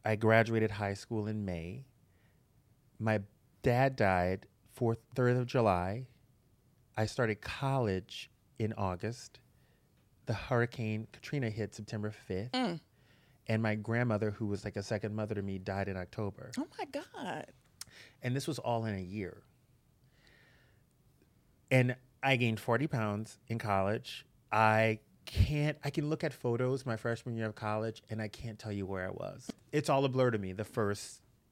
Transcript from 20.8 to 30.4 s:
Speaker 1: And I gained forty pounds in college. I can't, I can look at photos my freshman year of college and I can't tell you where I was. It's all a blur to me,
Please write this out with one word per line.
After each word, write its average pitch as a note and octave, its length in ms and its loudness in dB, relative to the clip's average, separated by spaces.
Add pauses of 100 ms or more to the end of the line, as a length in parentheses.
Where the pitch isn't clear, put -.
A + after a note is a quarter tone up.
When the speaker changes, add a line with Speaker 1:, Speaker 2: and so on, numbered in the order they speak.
Speaker 1:
And B2+ 260 4 (260)
I C3+ 140 4
gained A2+ 240 2
forty B2 280 2
pounds A2 580 -2
in A2+ 120 -2
college. G#2 680 0 (240)
I A2 480 6 (260)
can't, D3 600 2
I C#3+ 60 -2
can D3 200 -2
look D#3 140 -2
at B2+ 80 -2
photos B2+ 520 0
my A#2 120 -2
freshman A#2 400 -4
year A2+ 100 -2
of G#2 80 -6
college A2 560 -4
and G#2+ 100 -4
I G#2+ 80 -4
can't G#2+ 300 -10
tell G#2+ 140 -8
you G2 140 -4
where F#2 200 -4
I F#2+ 40 -6
was. - 380 -10 (240)
It's D3 160 0
all C#3 160 4
a C#3 40 2
blur B2+ 220 4
to A2 80 0
me, F#2+ 140 -4